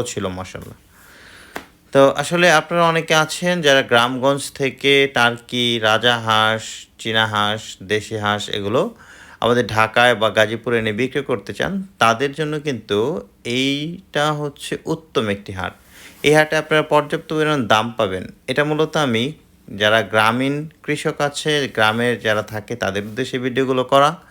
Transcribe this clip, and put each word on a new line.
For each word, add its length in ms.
ছিল 140
মাশাআল্লাহ। 400
তো 80
আসলে 240
আপনারা 320
অনেকে 220
আছেন 300
যারা 240
গ্রামগঞ্জ 520
থেকে 340
টার্কি, 500
রাজা 260
হাঁস, 380
চীনা 320
হাঁস, 300
দেশি 320
হাঁস 180
এগুলো 240
আমাদের 220
ঢাকায় 440
বা 80
গাজীপুরে 420
এনে 200
বিক্রি 300
করতে 280
চান, 140
তাদের 360
জন্য 160
কিন্তু 320
এইটা 680
হচ্ছে 320
উত্তম 320
একটি 240
হাট। 140
এই 100
হাটে 260
আপনারা 300
পর্যাপ্ত 440
পরিমাণ 240
দাম 140
পাবেন। 260
এটা 200
মূলত 240
আমি 180
যারা 320
গ্রামীণ 420
কৃষক 320
আছে, 240
গ্রামের 380
যারা 160
থাকে 200
তাদের 260
উদ্দেশ্যে 360
ভিডিওগুলো 380
করা, 180